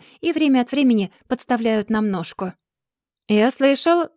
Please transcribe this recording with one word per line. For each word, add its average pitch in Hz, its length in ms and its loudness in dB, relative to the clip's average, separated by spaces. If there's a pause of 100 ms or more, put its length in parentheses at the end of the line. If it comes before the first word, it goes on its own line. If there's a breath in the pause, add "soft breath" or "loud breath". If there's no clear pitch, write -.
(200 soft breath)
и 330 140 -2
время 285 280 2
от 240 100 -6
времени 240 400 2 (160 soft breath)
подставляют 226 640 -2
нам 214 180 -2
ножку. 180 420 -6 (760)
«Я 214 240 2
слышал, — 302 640 2